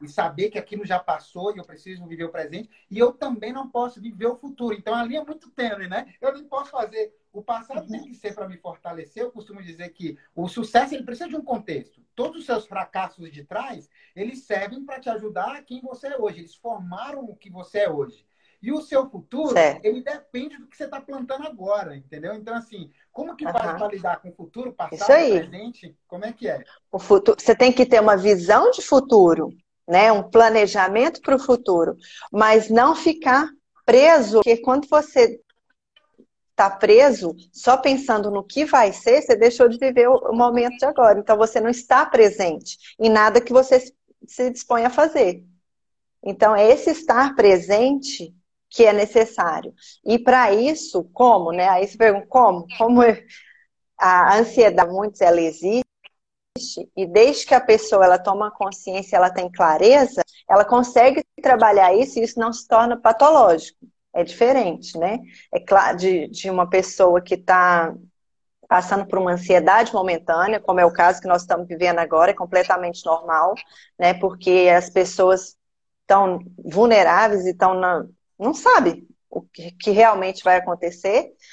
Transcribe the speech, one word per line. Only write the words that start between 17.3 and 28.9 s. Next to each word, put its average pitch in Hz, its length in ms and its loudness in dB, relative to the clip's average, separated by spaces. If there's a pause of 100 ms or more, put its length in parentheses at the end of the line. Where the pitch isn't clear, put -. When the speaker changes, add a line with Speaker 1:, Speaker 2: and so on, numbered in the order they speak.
Speaker 1:
que - 140 -20
você 180 320 -12
é 190 100 -4
hoje. - 360 -12 (340)
E 226 120 -10
o 302 100 -8
seu 269 260 -4
futuro, 254 440 -10
Speaker 2:
Certo. 165 320 -2
Speaker 1:
ele 247 180 -6
depende 285 560 -16
do - 80 -20
que - 100 -20
você 311 120 -16
tá 294 120 -18
plantando 269 460 -14
agora, 196 500 -10
entendeu? 156 380 -16
Então, 220 220 -14
assim, 214 340 -18 (220)
como 330 240 -16
que 302 80 -14
faz - 220 -6
Speaker 2:
Aham. - 120 -10
Speaker 1:
pra - 100 -8
lidar 185 320 -10
com 180 100 -20
o - 40 -20
futuro, 226 380 -18
passado, 165 240 -14
Speaker 2:
Isso 202 160 0
aí. 277 260 0
Speaker 1:
presente? 180 580 -16 (120)
Como 180 160 -18
é 240 80 -14
que 214 160 -14
é? - 160 -12 (260)
Speaker 2:
O 190 80 -10
futuro... 202 420 2
Você 226 140 2
tem 247 180 2
que 247 140 2
ter 247 140 4
uma 208 160 4
visão 208 560 2
de 415 100 -6
futuro, 185 680 2 (360)